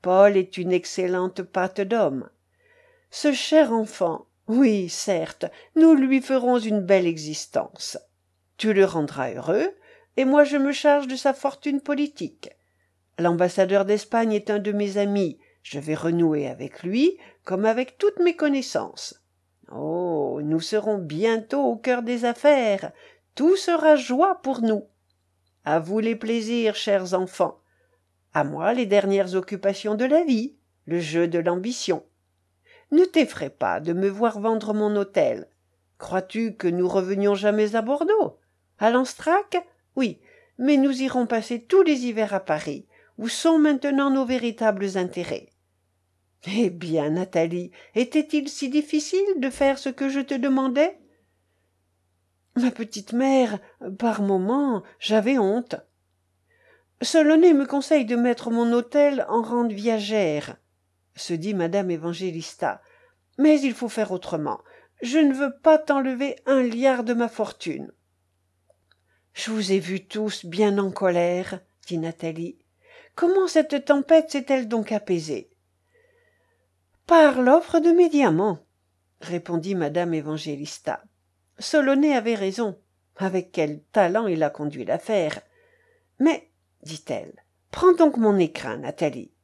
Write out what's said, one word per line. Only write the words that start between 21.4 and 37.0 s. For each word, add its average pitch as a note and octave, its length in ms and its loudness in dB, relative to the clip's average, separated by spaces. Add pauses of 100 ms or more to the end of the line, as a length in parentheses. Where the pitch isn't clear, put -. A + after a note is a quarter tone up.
au A#3+ 140 0
cœur B3 260 -2
des A#3 220 -4
affaires, A#3 680 2 (420)
tout F4 220 4
sera D#4+ 400 4
joie C#4+ 460 0
pour B3+ 200 -4
nous. A3 220 0 (800)
À D3+ 160 2
vous F#3 180 -4
les A3+ 160 0
plaisirs, A3+ 600 -2
chers F#3+ 380 -2
enfants. F#3 440 -2 (760)
À D3+ 120 0
moi D#3 300 -2
les B3 120 -2
dernières G3 480 0
occupations G3 600 -4
de A3 100 -2
la D4 180 4
vie, C4 320 -2 (300)
le E3+ 160 -4
jeu E3 260 0
de E3+ 120 -2
l'ambition. F#3 680 -4 (880)
Ne E4+ 120 6
t'effraie C#4+ 460 0
pas F#2+ 300 -2
de D#3+ 120 -4
me F#3+ 160 0
voir G#3+ 300 -2
vendre G#3+ 340 -2
mon G#3 220 0
hôtel. D#3+ 540 -2 (500)
Crois-tu G3+ 560 -6
que F#3 140 -4
nous F3+ 180 0
revenions G3 480 0